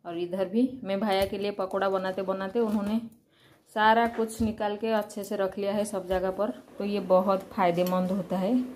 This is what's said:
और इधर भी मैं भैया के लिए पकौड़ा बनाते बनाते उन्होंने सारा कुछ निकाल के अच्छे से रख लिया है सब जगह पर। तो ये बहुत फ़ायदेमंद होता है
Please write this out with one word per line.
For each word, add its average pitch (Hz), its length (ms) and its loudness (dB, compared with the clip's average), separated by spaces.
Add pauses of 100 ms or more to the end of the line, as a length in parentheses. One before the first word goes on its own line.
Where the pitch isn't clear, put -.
और 170 140 -8
इधर 180 260 -2
भी 208 180 2 (220)
मैं 196 160 -2
भैया 196 260 2
के 196 120 -6
लिए 202 120 -2
पकौड़ा 196 380 -2
बनाते 190 340 0
बनाते 190 380 -2
उन्होंने 214 400 0 (760)
सारा 220 300 6
कुछ 226 360 -4
निकाल 214 340 -2
के 220 160 -4
अच्छे 208 320 -2
से 202 120 -6
रख 190 220 -2
लिया 196 140 -2
है 208 120 0
सब 190 240 -6
जगह 185 220 0
पर। 202 200 -2 (280)
तो 202 60 -4
ये 202 240 -2
बहुत 190 440 4
फ़ायदेमंद 180 580 2
होता 190 280 -2
है 202 180 2 (200)